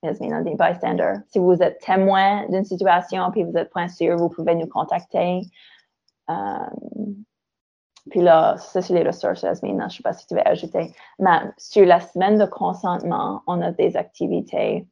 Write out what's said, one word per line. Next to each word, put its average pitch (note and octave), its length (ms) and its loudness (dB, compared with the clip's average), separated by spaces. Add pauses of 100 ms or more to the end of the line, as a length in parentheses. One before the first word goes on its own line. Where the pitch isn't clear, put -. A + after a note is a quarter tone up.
Yasmine D3+ 300 -6
a D#3 100 -4
dit, E3+ 140 -4
bystander. F3 580 0 (140)
Si - 100 -2
vous F3+ 240 4
êtes E3 180 0
témoin F#3+ 680 2
d'une F#3+ 160 -2
situation F#3 680 0
puis G3 140 -2
vous E3+ 120 -4
êtes E3+ 140 -2
point F3 180 -6
sûr, F3 280 0
vous E3+ 120 0
pouvez E3+ 280 -2
nous E3 100 -4
contacter. F3+ 760 -4 (840)
Euh, D#3+ 60 -6 (1800)
puis F3 100 0
là, D#3+ 380 6
ça, - 240 -6
c'est F3+ 100 -4
les F3 100 2
ressources, F3 400 -2
Yasmine. - 460 -4
Je - 80 -14
sais - 60 -20
pas - 100 -2
si - 140 -12
tu - 80 -10
veux - 120 2
ajouter. - 480 -2 (240)
Mais F3 220 4 (160)
sur - 300 4
la F3 140 8
semaine F#3+ 380 0
de G#3 60 6
consentement, F3+ 1000 -4
on F3 160 -2
a F3 80 -2
des - 260 0
activités. - 960 -4